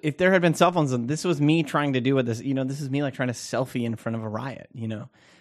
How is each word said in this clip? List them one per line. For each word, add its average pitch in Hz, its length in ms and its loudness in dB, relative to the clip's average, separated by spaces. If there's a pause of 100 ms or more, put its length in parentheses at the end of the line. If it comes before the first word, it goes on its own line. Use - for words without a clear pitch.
if 151 140 -2
there 180 140 4
had 185 100 6
been 170 120 4
cell 175 180 6
phones, 151 200 2
then 120 160 0
this 151 180 -4
was 160 160 2
me 156 220 4
trying 147 300 -2
to 131 80 0
do 131 140 2
what 131 120 2
this, 117 140 -2
you 135 120 -4
know, 135 100 -2
this 139 180 -6
is 139 100 -6
me, 143 100 -2
like, 139 140 -4
trying 127 140 -2
to 120 40 -2
selfie 123 520 -4
in 113 100 -2
front 113 220 -6
of 110 60 -8
a 110 60 -6
riot, 113 440 -10
you 113 140 -8
know. 110 220 -10 (320)